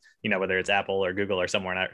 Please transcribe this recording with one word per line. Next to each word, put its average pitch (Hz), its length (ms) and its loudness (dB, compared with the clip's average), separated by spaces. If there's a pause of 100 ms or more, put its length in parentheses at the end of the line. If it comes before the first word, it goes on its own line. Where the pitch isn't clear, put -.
(220)
you 107 60 -2
know, 98 100 2
whether 92 200 2
it's 87 100 0
Apple 98 340 2
or 92 120 0
Google 98 260 0
or 90 80 0
somewhere, 92 460 -2